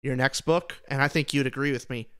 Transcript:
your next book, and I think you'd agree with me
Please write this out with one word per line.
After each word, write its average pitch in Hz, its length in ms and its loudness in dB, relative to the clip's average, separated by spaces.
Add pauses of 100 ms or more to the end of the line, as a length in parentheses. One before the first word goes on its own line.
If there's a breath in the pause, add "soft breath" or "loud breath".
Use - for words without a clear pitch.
your 131 120 -2
next 131 260 2
book, 165 360 0 (100)
and 139 140 -2
I 143 60 4
think 143 260 0
you'd 143 140 2
agree 139 240 -2
with 127 180 -6
me 117 200 -8 (100)